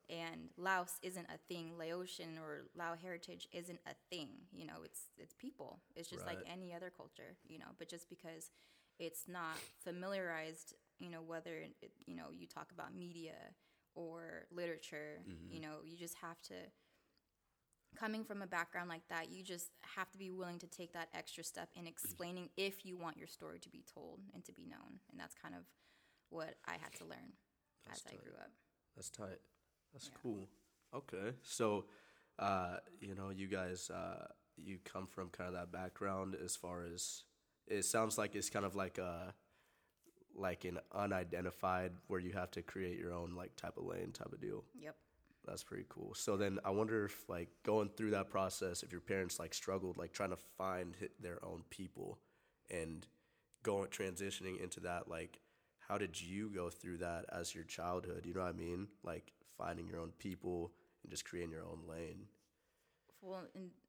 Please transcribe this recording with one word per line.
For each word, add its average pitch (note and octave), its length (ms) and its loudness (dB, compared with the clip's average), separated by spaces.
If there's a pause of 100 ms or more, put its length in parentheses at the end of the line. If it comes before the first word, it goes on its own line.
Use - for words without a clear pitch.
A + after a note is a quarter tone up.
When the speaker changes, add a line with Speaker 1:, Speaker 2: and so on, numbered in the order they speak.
Speaker 1:
And E3 480 -6
Laos F3+ 460 4
isn't F#3 280 -4
a D#3+ 80 -6
thing. E3+ 400 -4
Laotian E3+ 600 -2
or D3+ 360 -6
Lao E3+ 220 0
heritage F3 560 -6
isn't F3 340 -6
a - 80 -6 (160)
thing. D#3+ 420 -6
You D#3+ 140 -8
know, D#3 180 -8
it's, - 320 -10
it's - 180 -14
people. F3+ 480 -8 (140)
It's E3 140 -6
just - 160 -4
like F3 140 0
Speaker 2:
Right. - 60 -6
Speaker 1:
any F3+ 280 -6
other F3+ 160 -6
culture, - 460 -14 (100)
you D#3+ 120 -12
know? - 200 -10
But E3 100 -8
just E3+ 200 -8
because E3 420 -10 (480)
it's E3 300 -2
not E3+ 280 0 (220)
familiarized, F3 960 0 (240)
you F3 120 -6
know, E3 120 -6
whether, E3 360 -2 (220)
it, - 120 -12 (140)
you F3 100 -6
know, E2+ 160 -6
you F3 140 -10
talk D#3 260 -8
about F3 220 -6
media E3+ 600 -8 (400)
or E3 560 -6
literature, D#3+ 800 -2
Speaker 2:
Mm-hmm. F2 260 -8
Speaker 1:
you D#3 60 -4
know, D3+ 240 -6
you D#3+ 120 -10
just E3+ 200 -6
have E3+ 260 -8
to, F#3 280 -8 (1300)
coming A3 280 0
from G3+ 180 -4
a F#3+ 40 -4
background F3 440 0
like E3 180 -6
that, E3 220 0
you F#3 120 -8
just F3+ 280 -4 (120)
have - 280 -2
to F#3+ 80 -16
be F#3+ 120 -4
willing F3+ 280 -2
to F3 80 -8
take F3 260 -8
that E3 220 -2
extra E3 300 -4
step E3+ 320 -4
in F3 100 -6
explaining F3 720 -4
if G3 280 2
you F#3 120 -6
want E3 200 -2
your D#3+ 120 -10
story E3 320 -10
to E3+ 100 -14
be - 120 -14
told - 380 -12 (140)
and F3+ 100 -10
to - 80 -14
be - 140 -12
known. - 320 -12 (120)
And - 80 -12
that's - 160 -8
kind - 200 -10
of F3 80 -10 (680)
what D#3+ 280 -4 (100)
I - 60 -2
had D3+ 240 -6
to - 80 -10
learn - 280 -10 (540)
Speaker 2:
That's - 180 -8
Speaker 1:
as - 80 -10
I - 40 -10
Speaker 2:
tight. - 80 -14
Speaker 1:
grew - 80 -12
up. - 180 -12 (460)
Speaker 2:
That's A2+ 140 -8
tight. F#2+ 280 -6 (540)
That's C3+ 160 -10
Speaker 1:
Yeah. - 20 -8 (120)
Speaker 2:
cool. G2+ 260 0 (440)
Okay. A#2 500 0
So, G#2 440 8 (520)
uh, F#2 400 6 (220)
you G2 140 -2
know, F#2+ 160 0
you G2 160 0
guys, F#2 440 2
uh, F2+ 360 -2 (300)
you F#2+ 280 -6
come F#2+ 220 -2
from F2+ 240 -4
kind F2+ 180 -2
of F2+ 60 0
that F2 180 -2
background F#2+ 600 2
as F2+ 220 0
far F2+ 280 -2
as, F2 380 -2 (460)
it G2+ 160 6
sounds A2 340 8
like G#2 160 4
it's G2+ 160 2
kind G#2 160 6
of F#2 80 2
like F#2+ 240 2
a, F2+ 360 0 (1000)
like F#2 300 4
an F2 160 2 (120)
unidentified F2+ 1000 6 (160)
where F#2+ 120 6
you F2+ 120 2
have F#2 200 2
to F2 100 0
create F2+ 360 0
your F2 140 0
own, F2 240 0
like, F2+ 200 -4
type - 200 -4
of - 80 0
lane G1+ 280 0
type - 200 -4
of - 80 -6
deal. - 240 -2 (100)
Speaker 1:
Yep. D3+ 220 -8 (500)
Speaker 2:
That's - 160 -2
pretty F#2+ 260 -4
cool. G2 260 -6
So G#2 220 6
then G2 280 6
I G2 60 6
wonder G#2+ 340 8
if, - 240 -2
like, F2 220 0 (140)
going G#2 260 8
through G#2+ 220 4
that G2 180 6
process, F#2+ 520 4
if - 100 -6
your F2 80 -2
parents, F#2+ 380 4
like, E2 160 -2
struggled, F#2 440 4
like, F2 140 -2
trying G2 180 4
to F2+ 60 2
find F2+ 600 0
hi-, F#2+ 100 0 (120)
their F2 240 -2
own F2+ 260 -4
people F#2+ 480 -4 (520)
and E2 360 0 (560)
going, G2 280 6
transitioning F#2+ 720 0
into F2 200 -2
that, F2 280 0
like, E2+ 320 -4 (380)
how G2+ 200 2
did F#2+ 220 2
you G2 300 0
go F2 200 2
through F2 280 -4
that E2+ 320 2
as E2+ 240 0
your E2+ 100 -6
childhood? F2 600 0
You F2 80 0
know F#2 60 4
what F2+ 80 6
I F2 40 2
mean? F2 360 0 (140)
Like, - 300 -4 (260)
finding E2+ 280 0
your F2 140 -2
own E2 180 -2
people F2+ 540 0 (300)
and - 80 -12
just - 160 -2
creating E2+ 260 0
your D#2+ 120 -4
own E2 240 -6
lane. E2 380 -4 (960)
Speaker 1:
Well, F#3 340 -6
in, F#3+ 160 -6 (180)